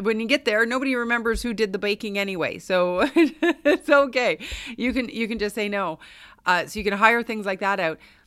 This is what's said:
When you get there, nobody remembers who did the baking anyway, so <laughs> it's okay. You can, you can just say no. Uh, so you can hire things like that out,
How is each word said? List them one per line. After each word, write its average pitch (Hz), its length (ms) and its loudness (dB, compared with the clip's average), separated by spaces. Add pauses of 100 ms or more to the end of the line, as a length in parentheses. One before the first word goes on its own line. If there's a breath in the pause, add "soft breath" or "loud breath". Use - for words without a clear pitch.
When 220 200 0
you 226 60 -4
get 269 180 0
there, 220 220 2
nobody 254 280 -2
remembers 233 480 -2
who 240 120 -4
did 202 180 -2
the 202 60 -2
baking 202 400 -4
anyway, 175 400 -4
so 180 520 0
<laughs> - 40 -6
it's 320 720 2
okay. 254 500 4 (380 loud breath)
You 247 160 0
can, 240 160 -2
you 226 180 -4
can 220 120 -4
just 208 160 -4
say 208 140 -4
no. 196 300 -4 (460 loud breath)
Uh, 175 220 2
so 196 120 -10
you 202 60 -4
can 202 100 0
hire 226 280 6
things 220 240 -6
like 190 140 -4
that 196 200 0
out, 160 180 0 (280 soft breath)